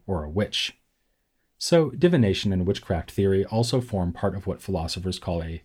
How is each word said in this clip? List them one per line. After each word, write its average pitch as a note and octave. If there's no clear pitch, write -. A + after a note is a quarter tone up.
or E2+
a D2+
witch? -
So, D#3+
divination A2
and F#2
witchcraft F2+
theory G2
also A#2+
form F2+
part F#2+
of G2
what F#2
philosophers F2+
call E2+
a E2